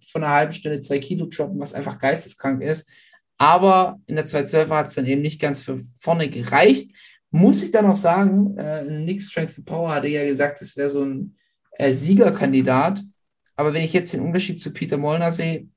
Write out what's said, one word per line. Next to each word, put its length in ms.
von 180
einer 100
halben 200
Stunde 280
zwei 200
Kilo 260
droppen, 320
was 160
einfach 240
geisteskrank 640
ist. 260
Aber 720
in 80
der 120
zwei 180
zwölfer 320
hat's 180
dann 120
eben 140
nicht 200
ganz 200
für 220
vorne 320
gereicht. 600
Muss 320
ich 80
dann 140
auch 100
sagen, 600
äh, 280
Nick 360
Strength 380
and 80
Power 260
hatte 140
ja 180
gesagt, 380
es 140
wäre 120
so 160
ein, 320
äh, 180
Siegerkandidat. 1120
Aber 180
wenn 80
ich 100
jetzt 200
den 80
Unterschied 400
zu 120
Peter 240
Molnar 360
sehe, 340